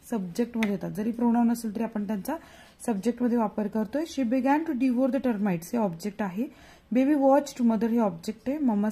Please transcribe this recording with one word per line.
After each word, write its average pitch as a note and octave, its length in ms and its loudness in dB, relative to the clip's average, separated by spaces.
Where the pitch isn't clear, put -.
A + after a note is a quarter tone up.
सब्जेक्टमध्ये A3 640 -2
येतात. F3 200 -4
जरी G#3 200 -4
pronoun A#3 400 2
असेल A3+ 240 -4
तरी A3+ 80 -2
आपण G#3+ 240 -4
त्यांचा A3 300 -4
सब्जेक्टमध्ये A#3+ 520 0
वापर G#3+ 300 0
करतोय. G#3+ 360 -2
She C4 160 0
began C#4 400 2
to C4 140 -2
devour B3+ 320 2
the C4+ 100 -2
termites G3+ 460 0
हे A#3+ 60 -2
object G3+ 440 -4
आहे. G3+ 260 -4
Baby C4+ 300 4
watched C#4 440 4
mother A3+ 220 2
हे A#3 100 2
object G#3+ 500 -2
आहे. C#4+ 80 -2
Mama G#3+ 340 2